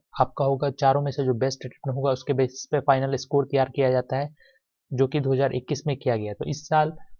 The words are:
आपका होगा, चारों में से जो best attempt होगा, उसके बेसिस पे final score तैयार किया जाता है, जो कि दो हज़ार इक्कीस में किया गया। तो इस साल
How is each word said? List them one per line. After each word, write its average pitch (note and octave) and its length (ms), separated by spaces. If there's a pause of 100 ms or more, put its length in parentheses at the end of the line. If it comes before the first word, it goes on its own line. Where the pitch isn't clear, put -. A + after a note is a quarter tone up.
(220)
आपका - 240
होगा, C#3 240
चारों C3+ 320
में C#3+ 100
से C#3 120
जो B2+ 100
best C3 320
attempt B2+ 320
होगा, C3+ 140
उसके C3 220
बेसिस B2+ 380
पे D3 80
final C3+ 360
score C#3 300
तैयार C3+ 300
किया C3+ 160
जाता B2+ 260
है, D3+ 180 (580)
जो C3 140
कि C#3+ 120
दो C3+ 140
हज़ार C3 200
इक्कीस C3+ 340
में C#3 100
किया B2 180
गया। G#2+ 180
तो - 120
इस D3 220
साल D#3 260 (260)